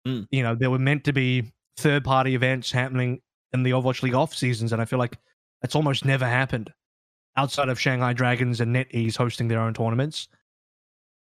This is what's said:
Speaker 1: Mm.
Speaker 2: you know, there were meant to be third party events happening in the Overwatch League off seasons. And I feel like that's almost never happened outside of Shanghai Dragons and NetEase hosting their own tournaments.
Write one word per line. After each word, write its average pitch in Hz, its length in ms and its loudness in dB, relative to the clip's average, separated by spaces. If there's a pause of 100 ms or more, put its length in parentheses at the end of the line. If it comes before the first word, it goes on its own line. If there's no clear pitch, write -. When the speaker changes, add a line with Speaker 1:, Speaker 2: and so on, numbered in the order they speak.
Speaker 1:
Mm. 120 240 -4
Speaker 2:
you 135 120 0
know, 117 120 0
there 127 160 2
were 131 80 2
meant 139 260 0
to 143 80 0
be 127 400 0 (240)
third 143 280 2
party 131 300 2
events 127 380 0
happening 127 480 -2 (320)
in 127 120 0
the 127 80 4
Overwatch 127 300 0
League 127 120 0
off 127 200 2
seasons. 117 380 -2
And 113 80 -2
I 113 60 -2
feel 131 120 -2
like 120 200 -2 (420)
that's - 140 -6
almost 147 320 2
never 135 200 2
happened 123 460 -2 (640)
outside 135 300 0
of 127 100 -2
Shanghai 127 360 0
Dragons 123 460 0
and 120 140 0
NetEase 117 420 -2
hosting 120 320 -2
their 113 120 0
own 113 140 -2
tournaments. 117 540 -2 (920)